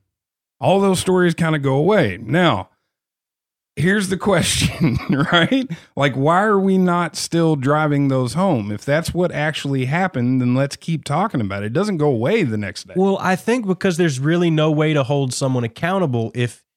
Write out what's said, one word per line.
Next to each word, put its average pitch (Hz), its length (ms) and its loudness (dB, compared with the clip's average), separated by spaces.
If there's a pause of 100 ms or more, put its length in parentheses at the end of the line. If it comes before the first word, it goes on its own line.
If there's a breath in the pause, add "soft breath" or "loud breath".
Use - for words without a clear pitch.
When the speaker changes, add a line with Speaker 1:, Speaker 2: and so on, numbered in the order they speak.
(600)
Speaker 1:
all 170 180 4
those 196 220 2
stories 180 340 2
kinda 160 240 0
go 135 160 0
away. 147 480 2
Now, 139 460 0 (1080)
here's 190 320 0
the 190 80 -2
question, - 880 0
<laughs> - 60 -2 (220)
right? 175 360 2 (260 loud breath)
Like, 135 200 0
why 156 300 2
are 214 140 2
we 190 200 2
not 175 380 0
still 165 400 0
driving 143 520 2
those 131 260 0
home? 147 380 0
If 104 120 -10
that's 151 280 -2
what 170 200 -2
actually 143 540 -4
happened, 131 540 0
then 123 140 0
let's 139 220 -2
keep - 280 -6
talking 160 360 -2
about 101 220 -4
it. 104 40 -6
It 110 60 -6
doesn't 190 260 -2
go 147 100 0
away 143 340 0
the 113 140 -2
next 101 320 -6
day. - 80 -16
Speaker 2:
Well, 196 240 2
I 185 160 0
think 226 300 -2
because 185 300 -2
there's 156 220 0
really 165 320 0
no 156 200 2
way 156 240 2
to 139 100 2
hold 139 300 -2
someone 127 300 -2
accountable 139 680 -2
if 123 300 -4 (120)